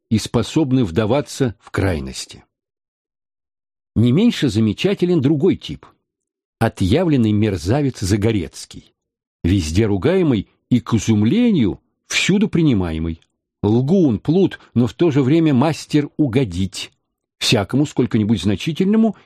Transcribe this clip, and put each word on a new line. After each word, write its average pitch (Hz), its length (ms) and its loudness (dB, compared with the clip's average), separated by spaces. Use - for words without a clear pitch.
и 110 80 0
способны 127 720 0
вдаваться 110 720 -2
в - 100 -20
крайности. 82 720 -6
Не 120 180 2
меньше 185 360 2
замечателен 151 720 0
другой 143 360 2
тип – - 280 -14
отъявленный 113 720 0
мерзавец 104 680 -2
Загорецкий, 101 920 -4
везде 90 440 0
ругаемый 127 640 0
и, 120 100 2
к - 140 -4
изумлению, 117 840 0
всюду 202 420 0
принимаемый. 87 720 -2
Лгун, 127 560 2
плут, 170 420 0
но 120 120 2
в - 60 -4
то 175 180 0
же 139 120 2
время 156 320 2
мастер 147 640 0
угодить 98 760 -2
всякому 123 480 0
сколько-нибудь 110 560 0
значительному 185 840 0